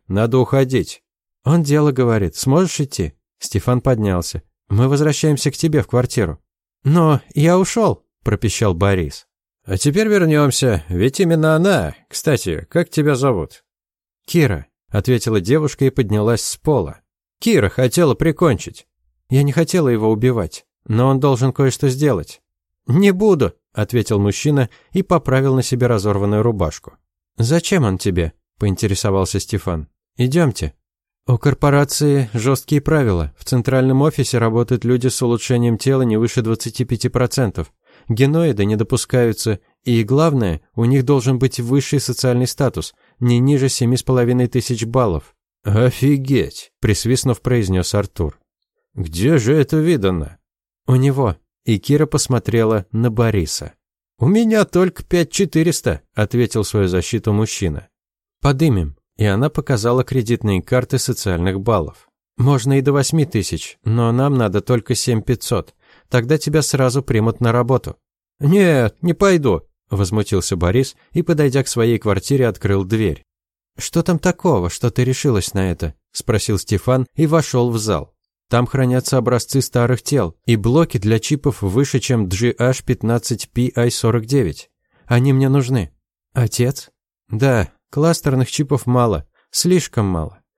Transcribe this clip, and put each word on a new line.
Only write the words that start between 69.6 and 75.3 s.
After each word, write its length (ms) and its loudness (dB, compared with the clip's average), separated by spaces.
возмутился 640 -2
Борис 400 0
и, 100 -4
подойдя 440 2
к 40 -12
своей 300 2
квартире, 480 0
открыл 380 -2
дверь. 400 -2
«Что 260 -4
там 160 0
такого, 520 0
что 200 -4
ты 140 -2
решилась 480 -2